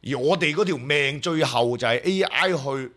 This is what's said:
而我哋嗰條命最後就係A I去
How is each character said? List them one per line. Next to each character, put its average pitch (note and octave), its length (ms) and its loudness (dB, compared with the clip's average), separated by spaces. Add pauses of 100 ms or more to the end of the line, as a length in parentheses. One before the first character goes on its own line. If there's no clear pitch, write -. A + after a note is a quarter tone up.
而 C3 80 -2
我 D#3 220 2
哋 D3+ 160 0
嗰 G3+ 80 0
條 F3+ 140 0
命 C#3+ 420 0
最 D#3+ 240 0
後 B2 320 0
就 B2 100 -4
係 A#2+ 160 2
A F#3+ 200 0
I E3 320 0
去 C3+ 440 -6